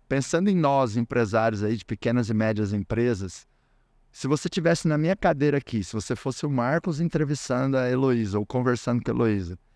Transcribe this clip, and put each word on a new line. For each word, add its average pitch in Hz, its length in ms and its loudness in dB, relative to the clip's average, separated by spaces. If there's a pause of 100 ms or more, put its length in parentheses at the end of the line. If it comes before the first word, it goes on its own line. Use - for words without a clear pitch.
pensando 165 400 0
em 190 80 4
nós, 139 400 2
empresários 113 640 2
aí 110 140 0
de - 80 -8
pequenas 117 460 -2
e 113 40 0
médias 107 380 0
empresas, 104 760 -2 (640)
se - 160 -8
você 147 220 0
tivesse 170 400 0
na 151 80 2
minha 160 180 2
cadeira 147 440 2
aqui, 107 260 -4
se - 80 -14
você 110 240 -4
fosse - 300 -6
o 147 40 -2
Marcos 139 480 -2
entrevistando 135 760 0
a 127 140 2
Heloísa 120 480 2
ou 101 80 -2
conversando 123 580 0
com 120 60 -2
a 117 40 0
Heloísa, 101 440 0 (180)